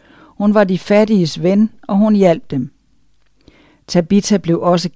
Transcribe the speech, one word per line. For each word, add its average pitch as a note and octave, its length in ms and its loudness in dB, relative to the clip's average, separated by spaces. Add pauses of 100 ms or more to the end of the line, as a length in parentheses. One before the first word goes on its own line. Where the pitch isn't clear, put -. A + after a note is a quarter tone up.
(260)
Hun G#3 280 -2
var G#3+ 100 4
de F#3 140 -2
fattiges G#3 640 0
ven, G3+ 280 0 (120)
og - 140 -4
hun G#3+ 180 2
hjalp F#3 360 0
dem. C3+ 200 -6 (1160)
Tabitha G3 500 0
blev E3 240 -2
også F3 360 -2